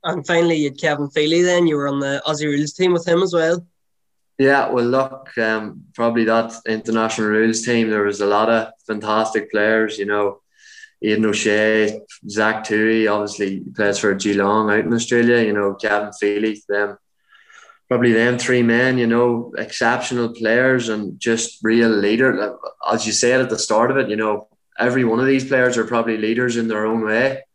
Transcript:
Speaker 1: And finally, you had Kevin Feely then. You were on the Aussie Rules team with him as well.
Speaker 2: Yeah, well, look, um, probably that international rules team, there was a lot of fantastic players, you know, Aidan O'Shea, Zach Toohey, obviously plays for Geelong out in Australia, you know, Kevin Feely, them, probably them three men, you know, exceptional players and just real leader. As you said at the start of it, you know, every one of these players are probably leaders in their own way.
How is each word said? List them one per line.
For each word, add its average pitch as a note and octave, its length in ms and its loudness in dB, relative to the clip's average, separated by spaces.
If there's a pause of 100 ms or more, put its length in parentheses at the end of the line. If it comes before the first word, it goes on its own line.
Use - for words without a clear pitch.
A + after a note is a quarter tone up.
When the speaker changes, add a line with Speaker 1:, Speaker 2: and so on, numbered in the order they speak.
Speaker 1:
And E3+ 220 -4
finally, E3+ 300 2
you D3+ 140 0
had C3+ 100 -16
Kevin D3 300 -2
Feely D#3 320 2
then. F3+ 240 4
You D#3 100 2
were C#3+ 120 -2
on C#3 100 -2
the C#3 280 -4
Aussie D3+ 200 -4
Rules D3 280 -2
team F3+ 180 2
with E3+ 160 -2
him E3+ 140 2
as F3+ 120 -2
well. E3+ 320 0 (720)
Speaker 2:
Yeah, C#3 320 2
well, B2 140 0
look, C3 540 -2
um, A2 460 -4 (100)
probably A#2 300 0
that A2+ 300 0 (120)
international A2 640 -2
rules A2 340 2
team, A#2 260 0
there G#2+ 140 0
was G2+ 180 -2
a G2+ 60 0
lot G#2+ 240 2
of A2 220 0 (140)
fantastic G#2+ 640 -2
players, G#2+ 480 0
you G2+ 80 -4
know, G#2 340 -2 (600)
Aidan G#2+ 240 2
O'Shea, G#2+ 760 0 (280)
Zach A2 360 -2
Toohey, A2 480 2
obviously G2+ 480 -4 (140)
plays G2+ 240 0
for G#2 160 0
Geelong G2+ 560 0
out A2 140 2
in A2+ 80 -2
Australia, A#2 460 2
you A2 140 0
know, G2+ 220 0
Kevin G#2 380 -4
Feely, G#2 560 -2
them, G2+ 300 -2 (880)
probably A#2+ 240 2
them A#2+ 240 2
three B2 260 0
men, B2 360 2
you A#2+ 80 2
know, A#2 500 0
exceptional A#2+ 800 -2
players A#2 540 0
and G#2+ 320 -6
just A#2 420 -4
real A2+ 280 4
leader. G#2+ 680 0 (340)
As A2 160 -2
you A2 60 -4
said B2 280 2
at A#2+ 100 0
the A2 80 -4
start A2+ 320 2
of C3+ 80 0
it, C3 100 -2
you G#2+ 80 -4
know, G#2+ 320 -4 (280)
every B2 280 0
one A2+ 160 2
of C3 60 2
these C3+ 200 0
players B2+ 320 2
are A2+ 60 0
probably A2+ 320 -2
leaders A2+ 400 -2
in A#2 100 -2
their G#2+ 200 -2
own A2 180 -2
way. A#2+ 400 -2 (100)